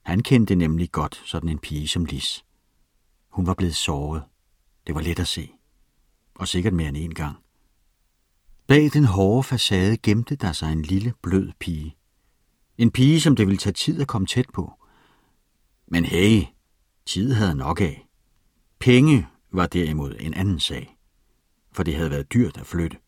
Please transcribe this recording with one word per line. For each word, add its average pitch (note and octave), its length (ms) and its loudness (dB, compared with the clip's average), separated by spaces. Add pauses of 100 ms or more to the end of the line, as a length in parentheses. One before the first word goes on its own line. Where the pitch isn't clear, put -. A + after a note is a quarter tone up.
Han F#2+ 220 -2
kendte A2 320 4
nemlig E2 360 0
godt D2+ 340 -6
sådan E2 240 -6
en D2+ 100 -4
pige D2+ 280 -8
som F2 180 -2
Lis. - 400 -8 (840)
Hun F2+ 180 -2
var F#2 60 0
blevet F2 220 -2
såret. D2 480 -4 (640)
Det D2+ 80 -6
var D#2 60 -4
let E2 180 -4
at F2 80 -2
se. - 240 -8 (840)
Og F#2 120 -8
sikkert F#2 260 -2
mere E2 140 -2
end C#2+ 100 -6
en E2 160 -8
gang. D#2 240 -8 (1300)
Bag D3 260 4
den D3+ 120 4
hårde G2 380 2
facade G#2+ 540 0
gemte A2+ 380 0
der G2+ 160 -4
sig D#2 200 -4
en D#2+ 100 -2
lille, G2 320 -2 (100)
blød F#2 360 0
pige. D#2 380 -8 (800)
En A#2 140 4
pige, D3+ 300 4
som C#3+ 140 6
det G#2 120 4
ville G2 100 2
tage G2 160 -2
tid D#3+ 280 -4
at C3+ 60 -2
komme F#2+ 200 -2
tæt - 260 -2
på. - 260 -8 (1080)
Men E2+ 180 0
hey, G2+ 380 4 (640)
tid A#2+ 280 -2
havde G2+ 220 2
nok C#2+ 260 -4
af. D2+ 260 -4 (720)
Penge B2+ 480 6 (240)
var F2+ 160 0
derimod D2+ 520 -2
en D2+ 140 -6
anden F#2 260 -2
sag. - 380 -8 (760)
For F#2 100 -4
det D#2 120 -2
havde D#2+ 140 -2
været C#2+ 240 -6
dyrt A#2 240 2
at - 80 -14
flytte. E2+ 320 -4 (100)